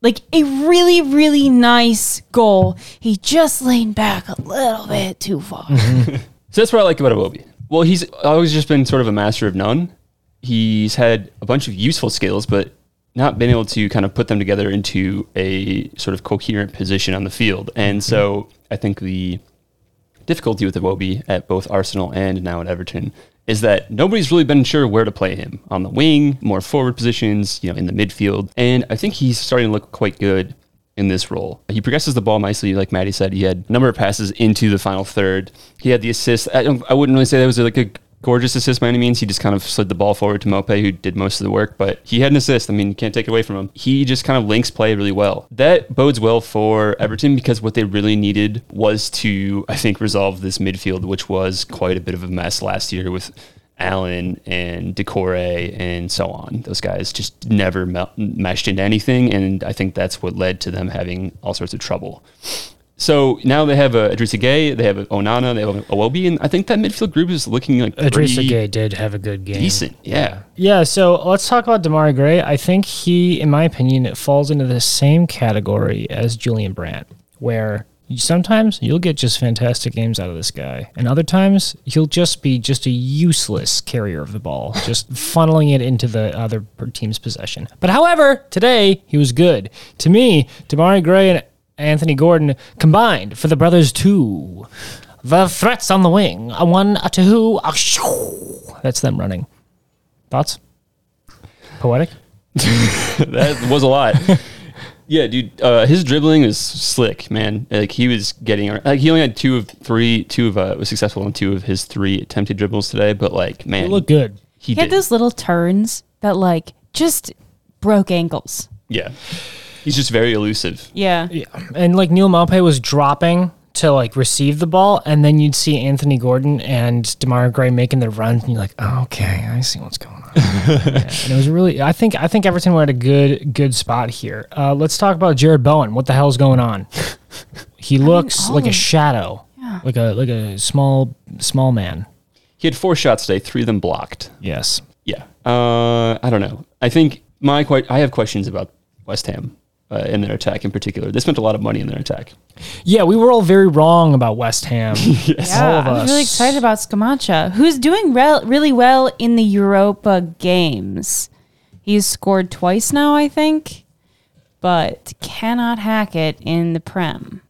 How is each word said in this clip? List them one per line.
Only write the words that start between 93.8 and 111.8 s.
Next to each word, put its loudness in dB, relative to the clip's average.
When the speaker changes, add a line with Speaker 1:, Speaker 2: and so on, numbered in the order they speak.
Speaker 2:
two. 0
The 4
threats -2
on 4
the 6
wing, 0
a 0
one, 4
a -2
two, 4
a -4
shoo. -4
That's -2
them -2
running. -6
Thoughts? -4
Poetic? 0
Speaker 3:
<laughs> 2
That 0
was 2
a 4
lot. 4
<laughs> -10
Yeah, 2
dude, -6
uh, 6
his 6
dribbling 4
is 2
slick, -4
man. -4
Like, -2
he 0
was -2
getting, -2
like, 2
he 4
only 4
had -2
two 0
of -6
three, 0
two -2
of, -2
uh, -2
was -6
successful -4
on -6
two -2
of -4
his -4